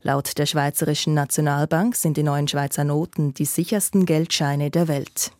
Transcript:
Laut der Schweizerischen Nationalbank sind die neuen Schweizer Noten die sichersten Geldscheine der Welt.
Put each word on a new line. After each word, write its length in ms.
Laut 360
der 80
Schweizerischen 680
Nationalbank 800
sind 220
die 60
neuen 240
Schweizer 360
Noten 500
die 120
sichersten 600
Geldscheine 640
der 180
Welt. 520